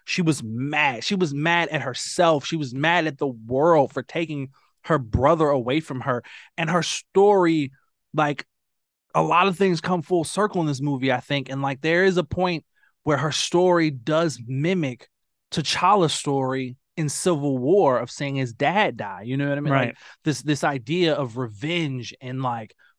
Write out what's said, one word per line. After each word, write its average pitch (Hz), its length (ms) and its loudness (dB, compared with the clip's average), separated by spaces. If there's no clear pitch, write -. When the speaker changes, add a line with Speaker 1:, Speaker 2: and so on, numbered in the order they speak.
Speaker 1:
she - 160 -4
was 156 220 0
mad. 131 600 -2
She 202 120 -2
was 180 180 0
mad 165 380 0
at 151 100 -2
herself. 143 640 0
She 165 120 -6
was 131 180 -6
mad 160 320 2
at 147 100 -6
the 143 120 -2
world 131 680 2
for 127 80 -6
taking 147 480 -6
her 156 120 2
brother 139 500 2
away 135 300 0
from 135 220 -6
her. 123 240 -4
And 165 100 -2
her 170 140 2
story, 175 880 2
like, 147 300 -2
a 160 80 2
lot 165 240 4
of 185 100 0
things 185 240 2
come 175 220 -2
full 175 220 0
circle 196 360 -2
in 160 60 0
this 139 140 -2
movie, 135 320 0
I 123 80 0
think. 139 280 -4
And, 135 140 -6
like, 139 200 -4
there 170 220 2
is 190 120 4
a 175 80 2
point 180 400 -2
where 147 120 2
her 147 160 -2
story 175 600 2
does 147 540 -2
mimic 139 600 -2
T'Challa's 180 600 2
story 131 640 -4
in 156 120 -2
Civil 143 500 0
War 139 400 4
of 120 120 -4
seeing 139 260 -6
his 127 160 -2
dad 147 440 0
die. 98 260 -10
You 127 140 -4
know 143 120 0
what 143 100 -2
I - 20 -4
mean? 147 120 0
Speaker 2:
Right. 131 180 2
Speaker 1:
Like, - 60 -16
this, 151 180 -2
this 147 220 -2
idea 151 500 0
of 123 220 -4
revenge 131 840 -4
and, 131 220 -8
like, 117 320 -6